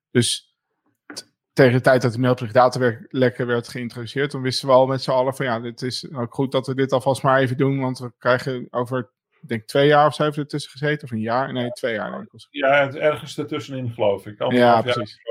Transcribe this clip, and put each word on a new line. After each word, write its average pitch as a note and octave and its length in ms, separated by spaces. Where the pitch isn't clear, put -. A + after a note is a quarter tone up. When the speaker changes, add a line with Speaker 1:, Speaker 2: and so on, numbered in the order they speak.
Speaker 1:
Dus - 460
t-, - 180
tegen B2+ 200
de B2+ 80
tijd C3 200
dat A#2+ 120
de A#2 60
meldplicht B2 340
datalekken B2 920
werd A#2+ 200
geïntroduceerd, B2 640
toen C#3 120
wisten B2+ 260
we C3 60
al C3 140
met C3 140
z'n - 100
allen C3 240
van, C#3 100
Ja, A#2 140
dit A#2+ 220
is - 320
ook A#2+ 200
goed C3+ 180
dat C3 160
we C3 80
dit C3 160
alvast C3+ 320
maar C3 160
even B2+ 180
doen, C#3 220
want C3 200
we B2 180
krijgen B2+ 520
over, B2 420
ik D3+ 60
denk A2+ 200
twee C#3+ 200
jaar D3 200
of C#3+ 60
zo - 100
heeft D3+ 140
ertussen D3 340
gezeten, D3 320
of B2 80
een A2 80
jaar? B2 340
Nee, B2+ 180
twee - 220
jaar - 180
denk - 200
ik. - 180
Speaker 2:
Ja, C#3+ 360
het C3 100
ergens D3+ 420
ertussenin, C#3 540
geloof G#2 340
ik. G#2+ 140
Speaker 1:
Ja, C3 60
Speaker 2:
Anderhalf A#2+ 400
jaar B2 80
Speaker 1:
precies. A2 260